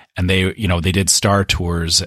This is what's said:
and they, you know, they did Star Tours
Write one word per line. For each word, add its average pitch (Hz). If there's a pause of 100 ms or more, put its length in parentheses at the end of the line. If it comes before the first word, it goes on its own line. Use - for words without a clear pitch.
(160)
and 90
they, 95
you 107
know, 90
they 87
did 95
Star 101
Tours 85